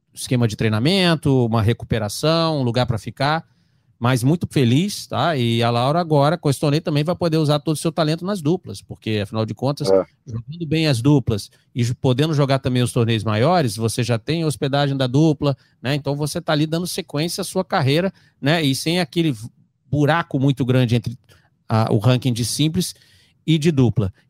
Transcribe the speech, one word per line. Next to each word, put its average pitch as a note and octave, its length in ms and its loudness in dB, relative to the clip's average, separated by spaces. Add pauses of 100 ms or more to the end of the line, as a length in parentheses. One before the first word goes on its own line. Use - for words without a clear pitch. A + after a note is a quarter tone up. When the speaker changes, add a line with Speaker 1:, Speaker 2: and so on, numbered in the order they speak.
(140)
Speaker 1:
esquema A#2+ 340 0
de G#2 80 -6
treinamento, C3+ 920 2
uma A2 160 2
recuperação, D3 960 -2
um C3 40 -2
lugar A#2+ 220 0
pra A2+ 140 -2
ficar, C#3+ 460 -4 (540)
mas B2 240 2
muito D#3 260 0
feliz, D3 580 0
tá? C#3+ 280 -2
E A#2 280 0
a A#2 80 2
Laura C3 280 0
agora, D#3 380 2
com D3+ 120 -2
esse C3 100 0
torneio, D3+ 240 0
também D3+ 200 0
vai E3+ 120 -2
poder E3 220 0
usar D3 220 2
todo D#3 160 -2
o - 40 -6
seu E3 120 -2
talento E3 320 -2
nas F#3+ 180 -6
duplas, C#3+ 380 -4
porque, G#2+ 440 -6
afinal A2 200 -4
de A2 120 -6
contas, B2+ 340 -2
Speaker 2:
É. F#2+ 160 4 (200)
Speaker 1:
jogando C#3+ 420 -10
bem D#3 200 0
as A#2+ 140 2
duplas B2+ 480 2 (240)
e A#2+ 100 -2
ju-, A#2+ 120 -2
podendo C#3+ 380 0
jogar C#3 260 2
também B2+ 240 0
os A#2 80 -2
torneios A2+ 320 0
maiores, A#2 520 0
você A2+ 280 -2
já A2+ 160 -2
tem E3 240 -4
a D#3 40 -2
hospedagem C#3 480 -2
da C3 120 0
dupla, C#3+ 500 2 (240)
né? C3+ 140 -2
Então C#3 200 -4
você D3+ 240 -4
tá D#3+ 140 -2
ali D3+ 140 2
dando E3 180 -4
sequência E3+ 560 -6
à - 20 -6
sua F#3 200 -4
carreira, E3+ 500 0 (280)
né? D#3 220 0
E C3+ 120 0
sem E3+ 240 -2
aquele E3 320 0
v-, A2+ 160 -8 (420)
buraco D3 500 0
muito C3+ 240 2
grande B2 320 2
entre A#2 220 -4 (500)
a, A2 240 2
o A2+ 60 4
ranking B2 340 2
de A2+ 140 -2
simples D#3+ 480 -2 (540)
e D#3+ 100 4
de D#3 140 2
dupla. A2+ 420 2 (160)